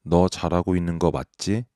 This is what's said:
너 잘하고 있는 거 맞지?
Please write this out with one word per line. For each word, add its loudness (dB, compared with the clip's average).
너 4
잘하고 -2
있는 -4
거 2
맞지? -6